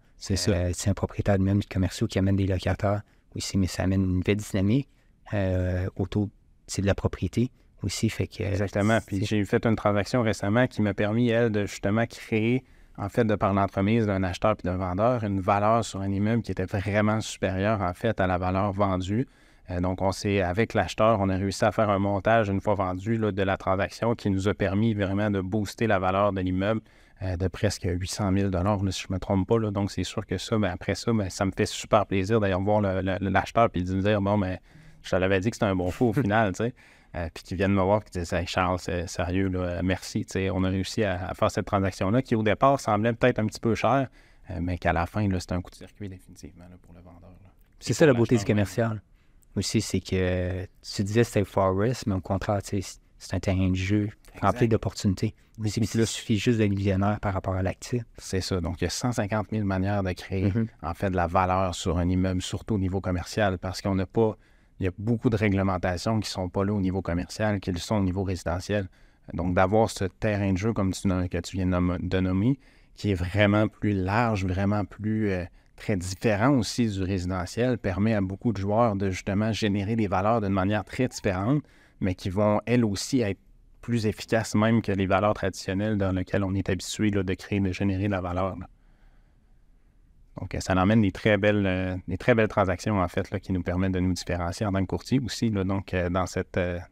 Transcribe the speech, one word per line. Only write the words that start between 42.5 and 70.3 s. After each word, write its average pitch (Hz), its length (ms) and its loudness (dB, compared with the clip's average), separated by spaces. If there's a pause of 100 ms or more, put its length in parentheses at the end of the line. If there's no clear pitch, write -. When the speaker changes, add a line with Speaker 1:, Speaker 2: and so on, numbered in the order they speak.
Speaker 1:
semblait 110 320 0
peut-être 123 260 2
un 107 60 0
petit - 160 -6
peu 113 120 2
chère, 123 360 0 (420)
euh, 90 100 -6
mais 90 160 -2
qu'à 85 140 0
la 82 140 0
fin, 104 240 -2
là, 90 100 0
c'était - 140 -6
un 87 80 -2
coup - 100 -18
de - 60 -20
circuit 98 320 -14
définitivement, 90 560 -18
là, 90 160 -20
pour 85 120 -20
le 87 60 -20
vendeur, 87 300 -20 (120)
là. - 80 -20 (300)
Speaker 2:
C'est - 120 -4
Speaker 1:
Et - 20 0
Speaker 2:
ça 170 120 6
la 143 60 10
Speaker 1:
pour 117 80 4
Speaker 2:
beauté 117 160 4
du 110 40 2
Speaker 1:
l'acheteur, 107 140 -2
Speaker 2:
commercial. 107 480 0 (540)
Aussi, 104 240 0
c'est 95 220 -2
que 92 640 -2 (160)
tu - 240 -6
disais 107 180 4
c'était 104 220 2
Far 95 280 2
West, 110 340 0
mais 95 80 0
au 92 40 -2
contraire, 98 420 -2
tu 101 200 -4
sais, - 180 -14 (180)
c'est - 180 -8
un 90 40 -2
terrain 92 300 2
de 92 60 2
jeu 104 340 0 (240)
Speaker 1:
Exact. - 80 -14
Speaker 2:
rempli 113 260 2
d'opportunités. 107 680 0 (220)
Speaker 1:
Beaucoup 107 140 -4
Speaker 2:
Aussi, 110 100 -2
mais 110 80 2
Speaker 1:
plus. 113 140 0
Speaker 2:
il 110 60 4
suffit - 300 -2
juste 113 220 2
de 110 60 4
visionnaire 98 560 2
par 101 120 -2
rapport 95 220 -4
à 95 80 -2
l'actif. 113 400 -4 (140)
Speaker 1:
C'est - 240 -4
ça. 95 180 -2
Donc, 82 220 -4
il - 20 2
y 85 40 0
a - 20 -2
cent 123 240 -2
cinquante 107 400 -2
mille 107 100 -2
manières 95 400 0
de 92 80 -2
créer, 95 400 -2
Speaker 2:
Mhm. 110 160 -2 (160)
Speaker 1:
en 82 100 -6
fait, 101 160 -2
de 90 60 -2
la 87 120 2
valeur 92 460 2
sur 87 240 -2
un 87 120 2
immeuble, 92 320 0
surtout - 340 -6
au - 20 0
niveau 95 220 -2
commercial, 92 580 -2
parce 92 240 -8
qu'on 98 140 -2
n'a 95 100 0
pas, 110 300 0 (460)
il 95 60 0
y - 20 0
a - 80 0
beaucoup 113 320 0
de 110 80 2
réglementations 95 840 0
qui - 100 -4
sont 92 200 -6
pas 98 160 0
là 104 80 0
au 101 80 0
niveau 92 200 0
commercial, 92 600 -2
qui 101 100 -4
le 87 60 -2
sont 110 180 -2
au 101 80 2
niveau 92 200 0
résidentiel. 92 640 -4 (440)
Donc, 87 200 -2
d'avoir 101 360 4
ce - 140 -6
terrain 101 480 0